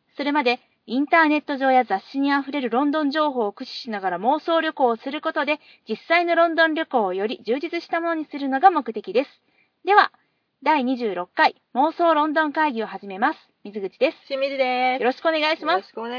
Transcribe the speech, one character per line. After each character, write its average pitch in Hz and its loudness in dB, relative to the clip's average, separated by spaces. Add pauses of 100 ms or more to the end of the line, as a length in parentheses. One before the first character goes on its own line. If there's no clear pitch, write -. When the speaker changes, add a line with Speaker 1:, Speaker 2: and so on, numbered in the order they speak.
(160)
Speaker 1:
そ 285 -6
れ 285 -2
ま 294 2
で、 240 0 (280)
イ 226 -4
ン 285 0
タ 339 4
ー 320 6
ネ 302 2
ッ 294 -2
ト 285 -6
上 269 2
や 254 6
雑 196 -4
誌 - -8
に 277 0
あ 277 0
ふ 277 -12
れ 277 -4
る 240 -4
ロ 247 2
ン 294 2
ド 311 0
ン 277 0
情 302 0
報 247 0
を 202 -4
駆 254 -12
使 - -14
し 247 -10
な 202 -6
が 185 -2
ら 175 -2
妄 247 0
想 330 0
旅 320 -4
行 277 2
を 233 0
す 269 -10
る 302 -6
こ 320 -6
と 302 -2
で、 294 -2 (260)
実 220 -6 (100)
際 339 2
の 339 0
ロ 339 4
ン 330 -4
ド 330 4
ン 320 -2
旅 311 -2
行 233 0
を 185 -2
よ 190 -2
り - -8
充 240 -2
実 339 -6
し - -20
た 339 -4
も 339 -4
の 330 -2
に 311 -6
す 294 -12
る 277 -4
の 262 -2
が 359 6
目 294 0
的 202 -10
で 240 0
す。 - -14 (540)
で 370 2
は、 403 6 (500)
第 302 2
二 247 -2
十 226 -4
六 180 -6
回 - 2 (140)
妄 294 2
想 330 4
ロ 302 2
ン 311 -2
ド 311 2
ン 285 -4
会 311 0
議 226 -4
を 208 -4
始 196 -14
め 190 -10
ま 269 0
す。 - -20 (140)
水 208 -10
口 190 -8
で 302 2
す。 - -20
Speaker 2:
清 269 -6
水 277 -2
で 254 0
す。 - -4
Speaker 1:
よ 226 0
ろ 247 2
し - -16
く - -2
お - 4
願 320 0 (120)
い 320 0
し 311 -12
ま 311 0
す。 - 2
Speaker 2:
よ 381 -4
ろ - -
し - -20
く - -12
お - -8 (160)